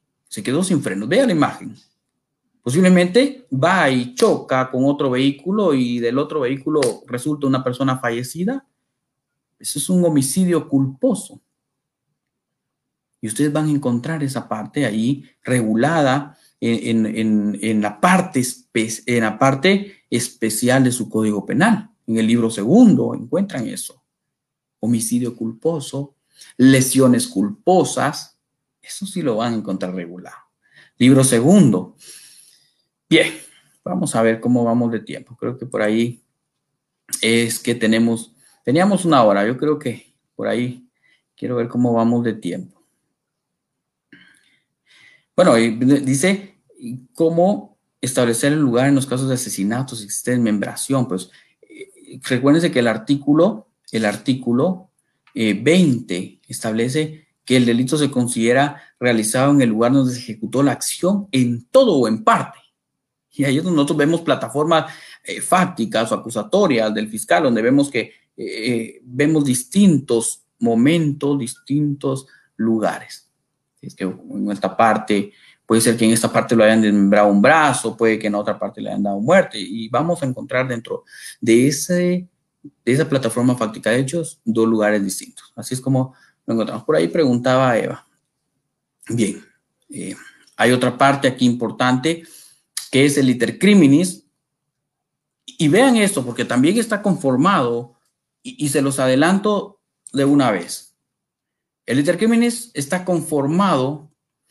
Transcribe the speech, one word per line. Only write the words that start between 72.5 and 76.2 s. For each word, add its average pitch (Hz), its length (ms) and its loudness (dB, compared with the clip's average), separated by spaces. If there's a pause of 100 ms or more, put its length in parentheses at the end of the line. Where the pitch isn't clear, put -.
lugares. 110 720 -4 (520)
Es - 120 -18
que - 120 -10
en 101 460 -8
esta 98 240 -4
parte, 107 560 0 (320)
puede 113 160 2
ser 113 160 2
que 113 100 0
en 110 60 6
esta 117 220 0